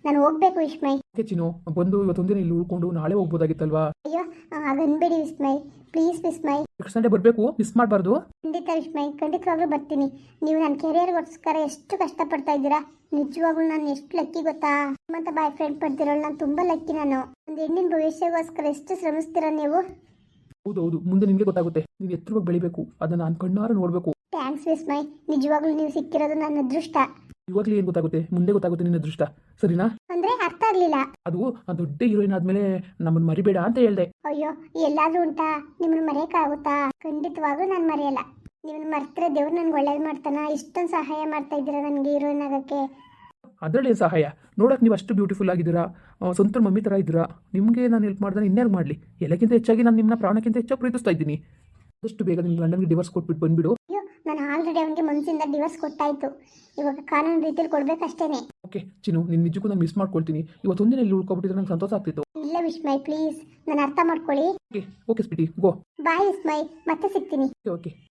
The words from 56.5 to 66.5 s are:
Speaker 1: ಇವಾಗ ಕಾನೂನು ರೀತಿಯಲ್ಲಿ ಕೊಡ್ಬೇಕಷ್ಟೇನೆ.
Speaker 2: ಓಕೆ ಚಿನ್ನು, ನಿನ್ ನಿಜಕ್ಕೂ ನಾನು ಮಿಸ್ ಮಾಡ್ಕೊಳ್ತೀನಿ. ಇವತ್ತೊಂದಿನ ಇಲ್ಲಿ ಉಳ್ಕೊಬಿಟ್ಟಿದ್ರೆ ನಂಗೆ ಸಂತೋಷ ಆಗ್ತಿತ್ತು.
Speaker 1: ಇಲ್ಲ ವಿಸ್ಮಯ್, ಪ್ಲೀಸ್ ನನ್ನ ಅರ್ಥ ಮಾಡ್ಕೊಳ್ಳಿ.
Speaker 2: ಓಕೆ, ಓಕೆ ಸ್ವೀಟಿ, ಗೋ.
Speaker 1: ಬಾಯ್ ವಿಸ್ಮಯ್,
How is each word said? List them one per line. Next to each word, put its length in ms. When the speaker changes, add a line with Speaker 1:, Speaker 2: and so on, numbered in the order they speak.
Speaker 1:
ಇವಾಗ 240
ಕಾನೂನು 340
ರೀತಿಯಲ್ಲಿ 340
ಕೊಡ್ಬೇಕಷ್ಟೇನೆ. 800
Speaker 2:
ಓಕೆ 140
ಚಿನ್ನು, 220
ನಿನ್ 200
ನಿಜಕ್ಕೂ 240
ನಾನು 120
ಮಿಸ್ 180
ಮಾಡ್ಕೊಳ್ತೀನಿ. 520
ಇವತ್ತೊಂದಿನ 360
ಇಲ್ಲಿ 140
ಉಳ್ಕೊಬಿಟ್ಟಿದ್ರೆ 440
ನಂಗೆ 120
ಸಂತೋಷ 240
ಆಗ್ತಿತ್ತು. 300
Speaker 1:
ಇಲ್ಲ 200
ವಿಸ್ಮಯ್, 380
ಪ್ಲೀಸ್ 720
ನನ್ನ 140
ಅರ್ಥ 200
ಮಾಡ್ಕೊಳ್ಳಿ. 440
Speaker 2:
ಓಕೆ, 360
ಓಕೆ 140
ಸ್ವೀಟಿ, 220
ಗೋ. 120
Speaker 1:
ಬಾಯ್ 260
ವಿಸ್ಮಯ್, 420